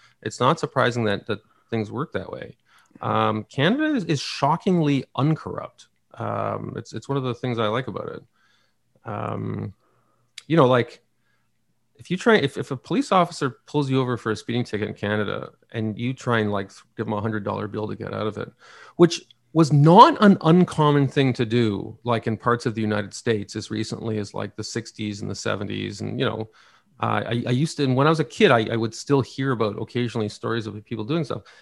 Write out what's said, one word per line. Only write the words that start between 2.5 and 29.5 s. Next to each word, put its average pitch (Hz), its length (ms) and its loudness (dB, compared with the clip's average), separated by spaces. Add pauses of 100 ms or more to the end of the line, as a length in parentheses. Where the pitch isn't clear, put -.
Um, 107 440 0
Canada 285 500 0
is, 208 100 -4
is 160 160 -2
shockingly 147 840 0 (100)
uncorrupt. - 720 -4 (260)
Um, 107 640 -6
it's, - 160 -12
it's - 160 -12
one 139 80 -2
of 135 60 -2
the 127 100 -2
things 123 240 -4
I 113 100 0
like 120 200 -2
about - 220 -8
it. - 140 -12 (800)
Um, 107 720 -8 (720)
you 151 80 0
know, 147 120 8
like, 123 340 0 (920)
if - 160 -18
you 180 60 -2
try, 220 180 4
if, 139 220 0
if - 140 -8
a 135 40 -4
police 214 360 -4
officer 170 540 0
pulls 147 240 -2
you 131 120 2
over 123 160 -2
for 113 140 -2
a 107 40 -2
speeding 120 280 -4
ticket 101 260 -4
in - 40 -10
Canada 104 580 -4 (200)
and 110 260 -4
you 120 140 -4
try 123 280 0
and, 107 120 0
like, 98 200 -4 (260)
give 110 100 -6
him 110 60 -4
a 104 80 -4
hundred 107 240 -4
dollar 104 220 -4
bill 107 200 -6
to 101 80 -10
get 101 180 -10
out 104 140 -4
of 101 100 -6
it, - 140 -10 (460)
which 170 240 6 (320)
was 160 180 4
not 170 500 10
an 208 200 8
uncommon 151 640 4
thing 135 260 2
to 120 120 -2
do, 107 580 0
like, 117 240 -2
in 110 80 -2
parts 120 300 0
of 113 100 -2
the 110 60 -4
United 104 320 -2
States 107 420 -4
as 107 160 -8
recently 110 460 -6
as, 104 160 -8
like, 104 220 -8
the 110 80 -10
sixties 104 580 -8
and 101 80 -8
the 101 60 -8
seventies. 101 680 -6
And, 104 180 -6
you 135 60 -2
know, 110 240 -4 (500)
uh, 107 280 -2
I, 120 200 -4
I 127 40 -2
used 135 260 0
to, 147 60 -2
and 131 120 2
when 135 120 4
I - 20 6
was 160 100 2
a 147 60 -2
kid, 202 260 4
I, 117 200 4
I 120 40 0
would 113 200 -4
still 139 260 2
hear 135 300 -4